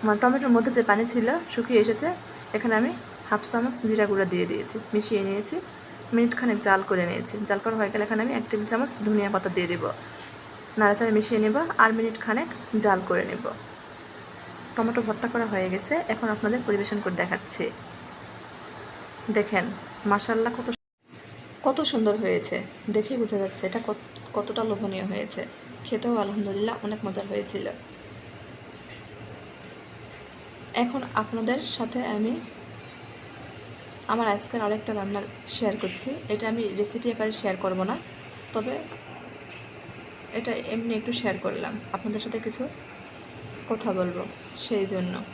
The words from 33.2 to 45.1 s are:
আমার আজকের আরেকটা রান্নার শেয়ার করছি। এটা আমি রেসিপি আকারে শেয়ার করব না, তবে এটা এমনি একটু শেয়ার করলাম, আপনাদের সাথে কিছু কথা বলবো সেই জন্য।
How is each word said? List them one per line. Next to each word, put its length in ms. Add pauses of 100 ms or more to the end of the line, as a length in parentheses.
আমার 240
আজকের 300
আরেকটা 280
রান্নার 320 (300)
শেয়ার 260
করছি। 280 (240)
এটা 180
আমি 120 (160)
রেসিপি 340
আকারে 280
শেয়ার 220
করব 160 (100)
না, 60 (560)
তবে 220 (1600)
এটা 140 (220)
এমনি 260
একটু 200
শেয়ার 160 (100)
করলাম, 280 (220)
আপনাদের 280
সাথে 220
কিছু 180 (1080)
কথা 200 (100)
বলবো 220 (440)
সেই 280
জন্য। 200 (200)